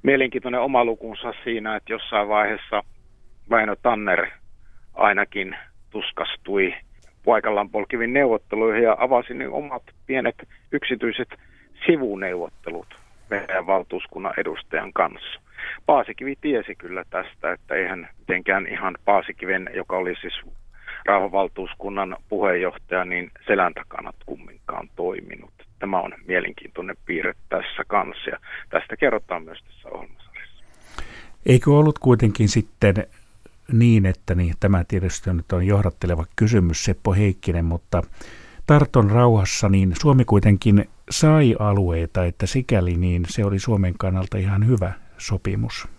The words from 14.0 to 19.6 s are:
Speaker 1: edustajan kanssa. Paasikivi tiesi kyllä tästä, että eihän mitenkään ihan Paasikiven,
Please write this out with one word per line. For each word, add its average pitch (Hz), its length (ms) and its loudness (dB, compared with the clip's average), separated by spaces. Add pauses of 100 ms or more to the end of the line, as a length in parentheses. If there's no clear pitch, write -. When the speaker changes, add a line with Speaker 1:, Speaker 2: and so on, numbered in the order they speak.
Speaker 1:
edustajan 82 560 -6
kanssa. - 480 -4 (460)
Paasikivi 135 540 0
tiesi 113 340 -4
kyllä 90 360 -14
tästä, 87 420 -8
että - 220 -10
eihän 90 340 -6 (100)
mitenkään 92 480 -4
ihan 92 380 -8
Paasikiven, 95 680 -2